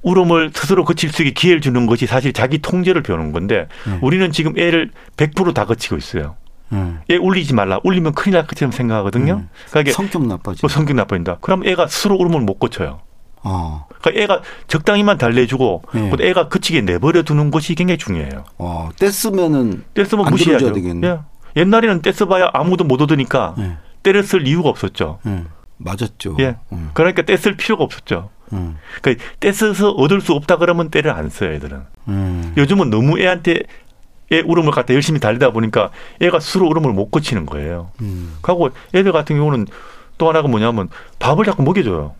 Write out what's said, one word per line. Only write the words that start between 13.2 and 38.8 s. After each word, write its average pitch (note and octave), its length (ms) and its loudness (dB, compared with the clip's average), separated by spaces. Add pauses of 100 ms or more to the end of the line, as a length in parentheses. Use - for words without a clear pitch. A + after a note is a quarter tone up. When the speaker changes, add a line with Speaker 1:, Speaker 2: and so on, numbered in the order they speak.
Speaker 2:
어. E2 420 -6 (140)
Speaker 1:
그러니까 - 240 0
애가 G3 180 0 (240)
적당히만 G3+ 520 2
달래주고 A#2+ 640 2 (120)
Speaker 2:
예. G#2+ 160 0
Speaker 1:
그 - 100 0
애가 F3+ 280 2
그치게 E3 340 0
내버려 A#2 400 0
두는 D3 300 0
것이 D#3 240 -2
굉장히 F3 220 0
중요해요. D2 460 -6 (140)
Speaker 2:
어, E2+ 400 -8
떼쓰면은 F3+ 840 0 (100)
Speaker 1:
떼쓰면 G3+ 320 2
Speaker 2:
안 D3+ 60 4
Speaker 1:
무시해야죠. E3 340 4
Speaker 2:
들어줘야 G2+ 160 0
되겠네. F2 240 -2
Speaker 1:
예. F3 120 0 (360)
옛날에는 G3+ 460 4
떼써봐야 F#3 540 2
아무도 F3+ 280 2
못 C3+ 200 2
얻으니까 C3 560 0
Speaker 2:
예. F2+ 180 -4 (260)
Speaker 1:
때를 G3 200 4
쓸 F#3+ 260 0
이유가 D#3 220 2
없었죠. E2+ 560 -4
Speaker 2:
예. F#2+ 180 -4 (320)
맞았죠. G2 640 -8
Speaker 1:
예. B2+ 160 0 (160)
Speaker 2:
음. D#2+ 220 -8
Speaker 1:
그러니까 F3 280 2
떼쓸 G3 340 0
필요가 F3+ 280 -2
없었죠. - 460 -8 (240)
Speaker 2:
음. F2 220 -6 (260)
Speaker 1:
그러니까 C3 220 0 (160)
떼써서 G3+ 500 2
얻을 D#3 300 2
수 F3+ 120 0
없다 D3 260 2
그러면 E3+ 320 2
때를 D3+ 200 0
안 D#2+ 180 -6
써요, F2 240 -4
애들은. C#2 280 -10 (280)
Speaker 2:
음. F2+ 480 -4
Speaker 1:
요즘은 D3+ 340 4
너무 C3 280 2
애한테 F3 420 0 (720)
애 D#3+ 100 4
울음을 D#3+ 320 2
갖다 B2+ 220 2
열심히 D3 260 2
달리다 A#2+ 300 2
보니까 A2 400 0 (300)
애가 F3 200 2
스스로 F3+ 280 0
울음을 D#3 240 2
못 G2 180 -2
고치는 B2+ 360 -2
거예요. E2+ 440 -8 (100)
Speaker 2:
음. F2+ 400 -8
Speaker 1:
그리고 E3+ 300 0 (240)